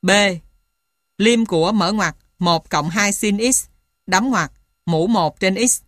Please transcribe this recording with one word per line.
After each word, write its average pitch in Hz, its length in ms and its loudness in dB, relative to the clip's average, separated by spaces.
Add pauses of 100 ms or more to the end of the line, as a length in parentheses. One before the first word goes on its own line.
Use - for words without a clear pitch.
B. 180 80 -2 (1080)
Liêm 226 280 4
của 175 260 0
mở 196 200 0
ngoặc 196 240 -2 (240)
một 170 300 0
cộng 151 200 -2
hai 202 240 -2
sin 214 400 0
x - 120 -2 (420)
đóng 190 220 0
ngoặc 190 220 -2 (340)
mũ 165 220 0
một 180 320 -2
trên 196 280 0
x - 200 -2